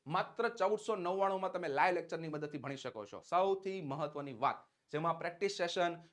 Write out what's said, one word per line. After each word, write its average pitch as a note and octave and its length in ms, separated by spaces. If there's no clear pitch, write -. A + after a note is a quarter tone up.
માત્ર G3+ 420
ચૌદસો G#3+ 480
નવ્વાણુંમાં F#3+ 560
તમે E3+ 160
લાઈવ D#3 260
લેક્ચરની E3 340
મદદથી D3 300
ભણી C#3 180
શકો A2+ 300
છો. G2 220
સૌથી F#3+ 540
મહત્વની C#3+ 500
વાત, A#2+ 240
જેમાં E3 260
પ્રેક્ટિસ F3+ 400
સેશન E3+ 380